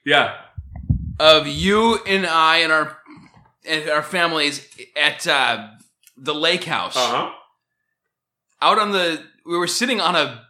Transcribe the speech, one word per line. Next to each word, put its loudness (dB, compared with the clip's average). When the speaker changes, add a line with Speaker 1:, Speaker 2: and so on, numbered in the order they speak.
Speaker 1:
Yeah. 2
Speaker 2:
of 6
you 2
and 0
I 4
and 2
our, 0
and -4
our 0
families -2
at, -2
uh, 0
the -6
lake -2
house. -6
Speaker 1:
Uh-huh. -2
Speaker 2:
Out 4
on 0
the, -2
we -6
were -2
sitting -2
on 2
a -2